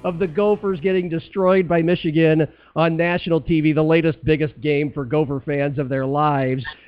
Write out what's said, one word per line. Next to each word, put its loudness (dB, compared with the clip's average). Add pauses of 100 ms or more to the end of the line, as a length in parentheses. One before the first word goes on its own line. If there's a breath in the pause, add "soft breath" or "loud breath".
of -6
the -2
Gophers 0
getting -2
destroyed 0
by 2
Michigan 2 (280 soft breath)
on 2
national 0
T 0
V, 2
the 2
latest, 2
biggest 0
game 0
for -8
Gopher -2
fans -4
of -4
their -2
lives. 0 (240 loud breath)